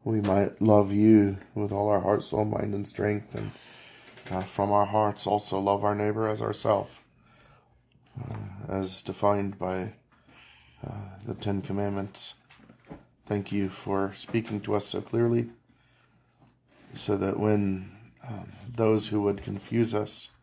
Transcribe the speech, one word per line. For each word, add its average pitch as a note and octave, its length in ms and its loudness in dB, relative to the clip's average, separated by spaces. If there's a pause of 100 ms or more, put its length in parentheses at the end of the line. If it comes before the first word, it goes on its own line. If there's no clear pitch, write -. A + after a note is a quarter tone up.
we A2 160 0
might G2+ 400 2
love G#2 320 8
you G#2 440 8 (180)
with G#2 180 -4
all G2+ 160 0
our G2+ 120 4
heart, G2+ 220 2
soul, - 220 -2
mind, G#2 300 -2
and G2+ 120 -6
strength, G#2 480 -4
and, G#2+ 160 -6 (800)
uh, F#2 120 -4
from G2+ 300 -2
our G2+ 140 4
hearts G#2 400 0
also G2+ 320 -2
love G2+ 260 2
our G#2 100 2
neighbor G#2+ 340 0
as G#2+ 120 -4
ourself, G#2+ 640 -2 (1160)
uh, G#2 540 -10
as F#2+ 300 -4
defined G2 560 0
by, F#2 340 -4 (960)
uh, - 60 -12 (340)
the - 80 -6
Ten G2 260 -4
Commandments. G2 720 -6 (920)
Thank G2+ 260 -4
you G2+ 160 -2
for G2 460 -2
speaking A2 480 -4
to G#2 120 -2
us G#2 120 -2
so - 140 -6
clearly, A#2 500 0 (1400)
so G#2 220 -2
that F#2+ 220 0
when, G2+ 540 0 (340)
um, G2 260 -12 (220)
those A2 340 4
who G#2 140 0
would G2+ 200 0
confuse A2 520 -2
us - 340 -4 (140)